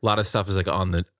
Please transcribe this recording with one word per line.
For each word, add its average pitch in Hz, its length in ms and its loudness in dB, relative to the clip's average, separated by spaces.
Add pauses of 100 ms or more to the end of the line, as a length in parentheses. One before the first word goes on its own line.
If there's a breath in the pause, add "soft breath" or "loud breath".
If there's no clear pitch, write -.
A 113 40 -2
lot 107 120 4
of 104 80 0
stuff 101 220 0
is, 98 80 0
like, 90 120 0
on 92 220 0
the, 87 140 0 (160)